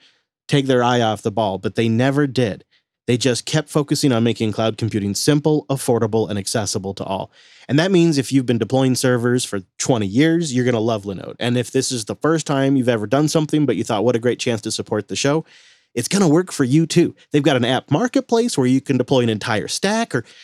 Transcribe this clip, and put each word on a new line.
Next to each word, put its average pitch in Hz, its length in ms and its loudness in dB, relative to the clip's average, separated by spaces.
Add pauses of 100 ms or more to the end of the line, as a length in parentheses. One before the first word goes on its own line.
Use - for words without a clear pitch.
(480)
take 143 160 2
their 127 180 2
eye 123 200 2
off 107 180 0
the 113 100 -4
ball, 101 280 -2
but 98 160 -6
they 117 160 0
never 135 360 2
did. 120 380 -2 (420)
They 120 120 2
just 120 260 0
kept 156 240 -2
focusing 147 440 0
on 113 120 2
making 110 280 0
cloud 110 260 -2
computing 101 360 -2
simple, 151 540 0
affordable, 113 640 -2
and 104 80 -6
accessible 98 560 -6
to - 100 -10
all. 95 280 -8 (360)
And 143 100 0
that 185 120 2
means 170 260 4
if 131 160 -2
you've 131 140 2
been 120 120 0
deploying 127 360 0
servers 123 500 0
for 101 160 -6 (160)
twenty 110 300 0
years, 151 480 0
you're 123 100 0
gonna 120 140 2
love 110 240 -2
Linode. 98 380 -10
And 120 180 0
if 120 140 -6
this 131 180 -2
is 117 140 -6
the 104 100 -8
first 156 320 -2
time 135 300 2
you've 123 120 0
ever 107 200 0
done 143 180 2
something, 151 400 0
but 120 80 2
you 85 80 -2
thought, 104 220 -2
"What 120 100 2
a 113 60 0
great 117 180 0
chance 117 240 -4
to 110 80 -6
support 107 380 -4
the 98 80 -6
show," 151 280 0 (500)
it's 120 140 -4
gonna 196 200 4
work 175 240 2
for 143 120 0
you 151 220 4
too. 165 280 2 (160)
They've 151 120 2
got 143 140 4
an 117 80 2
app 123 260 -2
marketplace 240 640 0
where 131 100 2
you 131 140 4
can 131 160 -2
deploy 123 240 2
an 120 80 2
entire 107 400 -2
stack 220 460 -2
or, 120 100 -2 (200)